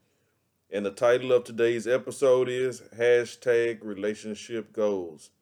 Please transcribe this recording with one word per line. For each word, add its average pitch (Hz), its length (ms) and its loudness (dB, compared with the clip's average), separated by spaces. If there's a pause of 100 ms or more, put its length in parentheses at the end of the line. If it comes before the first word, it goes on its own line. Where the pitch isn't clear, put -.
(720)
and 101 160 2
the 98 60 -2
title 123 400 2
of 123 100 4
today's 117 460 -2
episode 127 600 2
is 127 340 -6 (140)
Hashtag 117 880 0
Relationship 107 920 -8
Goals. 95 580 -4 (120)